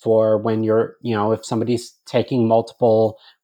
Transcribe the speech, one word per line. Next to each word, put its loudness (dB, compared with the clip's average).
for 2
when -2
you're, 0
you -4
know, 0
if -6
somebody's -4
taking -2
multiple 0